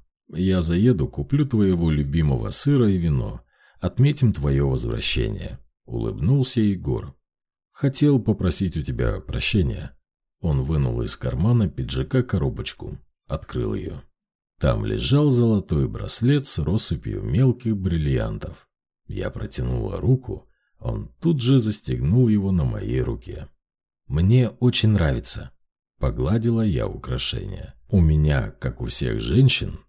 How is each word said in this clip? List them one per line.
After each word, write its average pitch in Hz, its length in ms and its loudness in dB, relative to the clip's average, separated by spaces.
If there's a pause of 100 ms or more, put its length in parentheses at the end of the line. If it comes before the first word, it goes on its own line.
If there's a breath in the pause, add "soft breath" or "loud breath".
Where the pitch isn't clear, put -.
(280)
Я 92 320 0
заеду, 87 480 2
куплю 139 380 -2
твоего 92 440 2
любимого 71 600 0
сыра 135 380 2
и 95 100 2
вино. 64 460 -2 (360 soft breath)
Отметим 127 520 2
твоё 69 360 0
возвращение», 57 880 -4 (280)
улыбнулся 113 760 0
Егор. 85 560 -2 (560)
«Хотел 139 480 2
попросить 92 560 0
у 78 60 -2
тебя 58 380 -2
прощения». - 760 -2 (440)
Он 71 220 0
вынул 65 400 0
из 57 140 -4
кармана 87 520 0
пиджака - 540 -2
коробочку, - 760 -4 (280)
открыл - 480 -6
её. - 280 -8 (580)
Там 104 240 0
лежал 107 460 2
золотой 110 580 2
браслет 117 580 -2
с - 120 -2
россыпью 98 640 -2
мелких 117 540 0
бриллиантов. 73 920 -2 (380)
Я 98 240 -8
протянула 110 680 -4
руку, - 500 -2 (300)
он 107 300 -6 (120)
тут 156 220 0
же 131 160 6
застегнул 113 720 2
его 98 240 2
на 85 120 2
моей 57 360 -2
руке. - 480 -8 (580)
«Мне 101 420 4
очень 113 420 2
нравится», 95 600 0 (500)
погладила 110 600 0
я 76 260 0
украшение. - 840 -8 (140)
У 98 120 2
меня, 76 500 4
как - 300 -8
у 60 60 -8
всех 58 340 0
женщин, 101 680 2